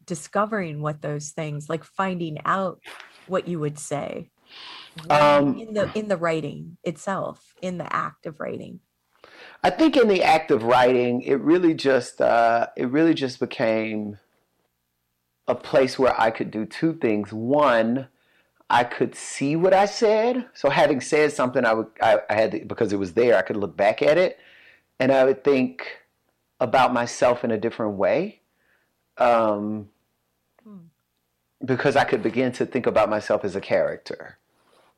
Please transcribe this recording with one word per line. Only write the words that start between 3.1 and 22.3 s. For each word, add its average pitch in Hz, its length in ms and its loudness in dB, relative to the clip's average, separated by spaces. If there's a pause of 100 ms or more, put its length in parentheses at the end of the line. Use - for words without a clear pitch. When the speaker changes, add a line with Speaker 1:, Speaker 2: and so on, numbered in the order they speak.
Speaker 1:
what 180 200 -2
you 170 120 -4
would 151 200 -6
say? - 500 -8 (800)
Speaker 2:
Um, 147 500 4
Speaker 1:
In 220 140 -12
the, 208 220 -2
in 214 120 -4
the 196 100 0
writing 165 640 -6
itself, - 800 -8
in 180 160 -8
the - 180 -6
act 160 300 -6
of 156 140 -12
writing? - 400 -10 (840)
Speaker 2:
I - 60 4
think 294 260 2
in 240 120 6
the 190 160 4
act 156 280 2
of 120 120 2
writing, 123 580 4
it 135 180 0
really 160 340 4
just, 135 480 0
uh, 117 540 4
it 127 140 -4
really 156 240 2
just 131 260 -4
became 110 800 -4 (1300)
a 123 80 -2
place 131 440 0
where 127 200 2
I 113 120 2
could - 200 -8
do 107 140 -6
two 165 280 -4
things. 107 400 -2
One, 120 760 0 (600)
I 120 140 4
could 123 320 -4
see - 400 -6
what 185 180 4
I 196 120 6
said. 220 680 0
So - 160 0
having 147 320 2
said 151 320 2
something, 127 320 0
I 113 80 4
would, 110 140 -2 (140)
I, 107 180 4 (100)
I 107 40 0